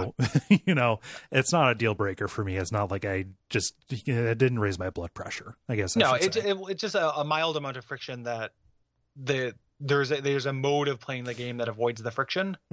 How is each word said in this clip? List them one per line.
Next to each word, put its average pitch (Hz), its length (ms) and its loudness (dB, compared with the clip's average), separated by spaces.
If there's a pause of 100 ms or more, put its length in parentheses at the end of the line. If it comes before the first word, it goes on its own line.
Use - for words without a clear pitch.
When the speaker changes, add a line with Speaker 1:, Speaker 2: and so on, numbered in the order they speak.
(500)
Speaker 1:
Yeah. 208 100 10
Speaker 2:
<laughs> - 60 -6
you 185 100 2
know, 120 260 2 (280)
it's 135 220 2
not 156 200 6
a 117 40 2
deal 110 180 2
breaker 101 360 -2
for - 140 -6
me. 95 120 -2
It's 92 160 -2
not 104 180 0
like 98 140 -4
I 95 220 -2 (240)
just, - 260 -2 (140)
it 117 480 0
didn't 123 220 4
raise 98 200 0
my 92 100 -2
blood 85 240 -8
pressure, - 440 -12 (100)
I 123 80 -2
guess 101 220 0
I - 20 2
Speaker 1:
No, 143 160 6
Speaker 2:
should 143 100 2
Speaker 1:
it's, 220 160 0
Speaker 2:
say. 202 100 -2
Speaker 1:
it, 196 60 0 (120)
it's 196 120 -6
just 208 140 -4
a, 156 240 2
a 147 60 0
mild 156 320 0
amount 139 180 -6
of 127 80 -10
friction 127 400 -10
that 117 300 -6 (680)
the, 127 320 -2 (280)
there's 139 300 2
a, 143 100 2
there's 139 240 2
a 139 80 0
mode 143 340 2
of 135 140 -2
playing 127 240 -6
the 123 80 -6
game 120 240 -6
that 117 100 0
avoids 117 340 0
the 113 100 -6
friction 185 440 -2 (180)